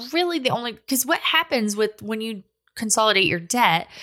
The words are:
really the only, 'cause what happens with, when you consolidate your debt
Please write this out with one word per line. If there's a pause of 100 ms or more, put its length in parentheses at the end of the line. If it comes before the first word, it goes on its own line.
(120)
really
the
only, (120)
'cause
what
happens
with,
when
you (340)
consolidate
your
debt (140)